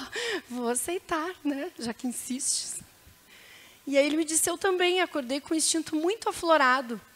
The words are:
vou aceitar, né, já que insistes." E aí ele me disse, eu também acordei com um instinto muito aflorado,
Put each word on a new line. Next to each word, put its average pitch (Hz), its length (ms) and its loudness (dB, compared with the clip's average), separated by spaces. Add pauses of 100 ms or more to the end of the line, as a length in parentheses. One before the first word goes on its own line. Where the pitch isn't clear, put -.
(500)
vou 240 200 -2
aceitar, 339 600 -4 (140)
né, 285 340 -4
já 226 160 -6
que - 140 -8
insistes." - 720 -4 (1080)
E 277 140 4
aí 277 80 8
ele 294 100 2
me 330 80 2
disse, 320 240 0
eu 339 80 -2
também 370 420 2
acordei 285 400 0
com - 140 -6
um 320 40 2
instinto 320 380 0
muito 359 320 0
aflorado, 269 720 4 (160)